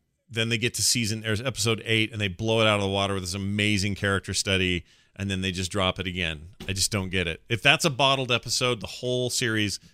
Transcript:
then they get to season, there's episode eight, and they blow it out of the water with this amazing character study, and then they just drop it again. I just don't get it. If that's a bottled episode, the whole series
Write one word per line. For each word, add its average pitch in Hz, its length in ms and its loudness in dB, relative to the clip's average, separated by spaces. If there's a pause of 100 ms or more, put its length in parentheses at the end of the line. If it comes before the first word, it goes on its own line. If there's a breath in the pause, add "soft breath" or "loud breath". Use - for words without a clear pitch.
(300)
then 113 200 -2
they 117 80 2
get 113 180 -2
to 107 80 -4
season, 113 380 0
there's 110 200 -2
episode 113 440 0
eight, 110 260 0
and 107 80 -8
they 104 80 0
blow 110 340 2
it 110 60 6
out 107 100 6
of 101 40 0
the 98 80 2
water 98 240 2
with 95 100 -2
this 90 120 -6
amazing 101 600 0
character 98 380 0
study, 92 500 2 (320 soft breath)
and 98 140 -4
then 95 120 -2
they 95 100 0
just 90 200 -4
drop 92 280 0
it 92 80 -4
again. 85 420 -4 (180)
I 98 60 -4
just 98 180 0
don't 95 180 0
get 90 180 0
it. 80 220 -6
If 113 120 -2
that's 143 240 4
a 170 60 4
bottled 135 400 2
episode, 120 500 0
the 104 60 -10
whole 123 420 -2
series 110 500 0 (140 soft breath)